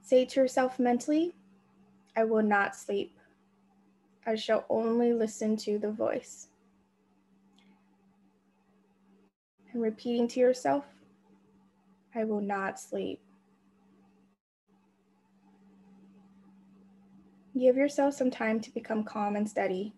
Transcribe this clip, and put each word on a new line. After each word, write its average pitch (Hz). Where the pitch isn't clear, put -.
Say 254
to 254
yourself 254
mentally, 302
"I 226
will 220
not 208
sleep. -
I 220
shall 220
only 226
listen 220
to 208
the 208
voice." -
And 240
repeating 233
to 254
yourself, 247
"I 226
will 214
not 196
sleep." -
Give 254
yourself 285
some 254
time 220
to -
become 220
calm 208
and 214
steady. 196